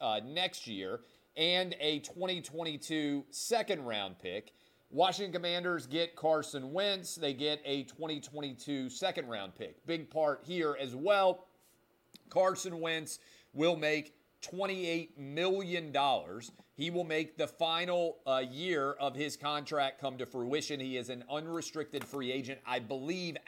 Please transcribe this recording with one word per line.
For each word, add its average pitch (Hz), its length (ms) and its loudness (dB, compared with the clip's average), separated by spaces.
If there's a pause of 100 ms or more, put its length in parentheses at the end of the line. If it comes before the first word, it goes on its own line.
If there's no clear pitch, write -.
uh, 107 240 2
next 175 440 -2
year, 95 320 -4 (360)
and 180 440 4
a 151 180 2
twenty 180 420 -4
twenty-two 151 880 -2
second-round 127 880 0
pick. 95 320 -6 (380)
Washington 180 420 2
Commanders 175 540 0
get 165 300 0
Carson 147 560 0
Wentz. 190 440 -2
They 147 180 0
get 147 300 0
a 139 180 0
twenty 156 380 -6
twenty-two 139 680 -4
second-round 117 680 -4
pick. 95 280 -12
Big 160 240 -4
part 151 380 2
here 156 340 0
as 127 140 -4
well. 185 540 4 (800)
Carson 185 480 4
Wentz 160 400 -2 (340)
will 160 240 6
make 151 380 0 (260)
twenty-eight 175 800 -2
million 170 720 0
dollars. 117 640 2 (220)
He 156 160 -2
will 175 140 0
make 160 320 -2
the 156 120 0
final, 170 760 2
uh, 131 240 4
year 143 440 0
of 139 240 -2
his 143 200 -2
contract 147 640 0
come 135 180 -2
to 127 60 -2
fruition. 131 540 0
He 131 180 -2
is 123 140 -4
an 123 180 -6
unrestricted 156 760 -4
free 131 260 -4
agent, 131 340 -4
I 127 140 0
believe, 139 580 -4 (120)